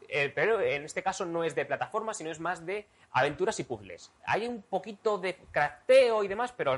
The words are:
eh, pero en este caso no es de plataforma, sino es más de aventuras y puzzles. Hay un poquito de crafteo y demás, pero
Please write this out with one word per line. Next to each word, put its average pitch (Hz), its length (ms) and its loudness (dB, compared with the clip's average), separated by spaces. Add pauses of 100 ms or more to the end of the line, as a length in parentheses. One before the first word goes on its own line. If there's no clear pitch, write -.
eh, 143 260 -2
pero 196 280 2
en 143 240 0
este 170 180 -8
caso 190 220 -4
no 165 180 -2
es 151 120 -2
de 143 100 0
plataforma, 202 480 -4
sino 165 180 -8
es 156 80 -10
más 165 260 -6
de 202 200 -6 (260)
aventuras 147 480 2
y 147 60 -4
puzzles. 98 480 -10 (120)
Hay 190 220 0
un 240 140 -8
poquito 208 560 -2
de 180 180 -4 (160)
crafteo 226 720 4
y 196 60 -2
demás, 233 260 -4
pero 139 220 0